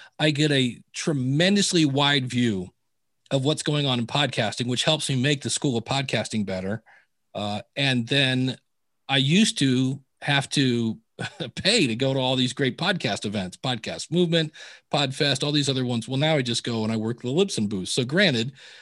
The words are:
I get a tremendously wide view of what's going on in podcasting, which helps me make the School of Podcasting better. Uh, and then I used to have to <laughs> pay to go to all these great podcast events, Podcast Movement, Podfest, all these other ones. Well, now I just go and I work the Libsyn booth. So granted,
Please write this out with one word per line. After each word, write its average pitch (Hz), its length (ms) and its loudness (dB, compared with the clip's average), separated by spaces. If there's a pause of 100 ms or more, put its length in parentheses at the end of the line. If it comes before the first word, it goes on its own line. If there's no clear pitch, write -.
(180)
I 156 140 4
get 147 180 2
a 131 320 0 (100)
tremendously 165 920 2
wide 143 420 2
view 110 440 0 (600)
of 139 140 0
what's 151 180 0
going 147 240 0
on 123 140 0
in 113 60 -2
podcasting, 127 600 -2
which 120 160 -2
helps 156 260 0
me 139 60 0
make 139 280 0
the 120 60 -4
School 123 300 0
of 110 60 -4
Podcasting 127 600 -2
better. 95 380 -4 (520)
Uh, 104 280 -6 (140)
and 131 320 0
then 131 500 0 (500)
I 135 100 2
used 175 400 4
to 131 420 2 (220)
have 139 280 0
to 120 480 0 (280)
<laughs> - 280 -10
pay 202 320 2
to 110 80 0
go 135 180 0
to 139 60 0
all 131 160 0
these 127 180 0
great 135 240 -2
podcast 160 480 -2
events, 98 320 -6
Podcast 107 540 -8
Movement, 165 400 2 (420)
Podfest, 143 520 0
all 147 80 0
these 143 160 2
other 131 160 0
ones. 120 240 -2
Well, 131 100 -2
now 156 160 2
I 139 80 2
just 120 220 -4
go 113 180 -2
and 110 100 0
I 113 40 -2
work 110 260 -4
the 123 60 -4
Libsyn 147 400 0
booth. 95 200 -4
So 127 160 -2
granted, 139 480 0 (300)